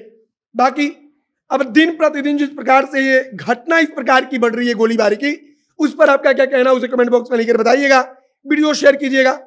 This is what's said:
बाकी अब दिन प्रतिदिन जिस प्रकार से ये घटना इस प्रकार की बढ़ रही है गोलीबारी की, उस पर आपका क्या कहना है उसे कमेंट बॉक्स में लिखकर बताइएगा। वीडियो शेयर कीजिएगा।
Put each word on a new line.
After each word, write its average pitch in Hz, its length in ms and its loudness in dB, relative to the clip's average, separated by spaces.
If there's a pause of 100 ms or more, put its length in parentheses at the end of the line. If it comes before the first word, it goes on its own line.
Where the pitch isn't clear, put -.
(560)
बाकी 262 320 0 (640)
अब 269 120 0
दिन 311 320 2
प्रतिदिन 294 420 -2
जिस 285 120 -4
प्रकार 269 360 0
से 277 180 -4
ये 262 160 2 (160)
घटना 240 440 -2
इस 311 100 0
प्रकार 262 360 0
की 269 140 -6
बढ़ 226 160 -2
रही 240 120 -2
है 240 60 0
गोलीबारी 220 420 0
की, 285 300 -6 (340)
उस 302 160 -2
पर 302 140 4
आपका 277 240 2
क्या 262 120 2
कहना 262 240 0
है 262 60 4
उसे 247 120 -4
कमेंट 240 220 0
बॉक्स 240 220 0
में 247 60 -2
लिखकर 233 200 0
बताइएगा। 262 420 2 (460)
वीडियो 302 280 0
शेयर 277 220 4
कीजिएगा। 269 520 0